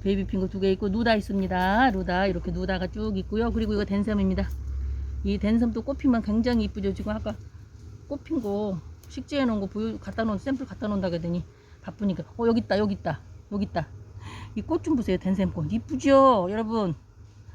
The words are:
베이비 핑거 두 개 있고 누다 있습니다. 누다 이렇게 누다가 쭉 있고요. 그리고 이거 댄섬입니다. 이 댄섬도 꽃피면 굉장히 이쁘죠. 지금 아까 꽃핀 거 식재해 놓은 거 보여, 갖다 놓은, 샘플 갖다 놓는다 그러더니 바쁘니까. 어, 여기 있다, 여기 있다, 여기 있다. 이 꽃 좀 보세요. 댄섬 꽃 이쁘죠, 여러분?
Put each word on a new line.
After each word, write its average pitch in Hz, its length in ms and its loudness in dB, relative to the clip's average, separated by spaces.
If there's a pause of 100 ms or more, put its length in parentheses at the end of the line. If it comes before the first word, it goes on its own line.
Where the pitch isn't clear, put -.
베이비 196 240 2
핑거 190 220 0
두 190 120 -6
개 190 120 4
있고 202 160 0
누다 226 280 4
있습니다. 196 760 2
누다 185 360 0
이렇게 180 260 -2
누다가 185 340 -2
쭉 214 320 -4
있고요. 220 340 -2
그리고 214 220 0
이거 202 100 2
댄섬입니다. 196 640 2 (760)
이 202 140 0
댄섬도 226 440 2
꽃피면 269 400 2
굉장히 226 420 2
이쁘죠. 196 300 -2
지금 208 180 -4
아까 214 240 -4 (720)
꽃핀 285 340 -4
거 202 380 -2 (280)
식재해 269 360 -2
놓은 220 160 2
거 196 60 -2
보여, 214 320 -4
갖다 226 260 -4
놓은, 208 140 0
샘플 269 280 -4
갖다 - 220 -6
놓는다 196 220 0
그러더니 170 340 -2 (380)
바쁘니까. 185 420 -2 (140)
어, 233 80 2
여기 233 140 4
있다, 185 180 2
여기 202 160 2
있다, - 260 -4 (320)
여기 202 140 -2
있다. - 200 -2 (680)
이 214 80 -4
꽃 330 200 -2
좀 311 140 2
보세요. 190 220 2
댄섬 185 340 2
꽃 160 180 -2
이쁘죠, 262 800 6
여러분? 214 440 0 (600)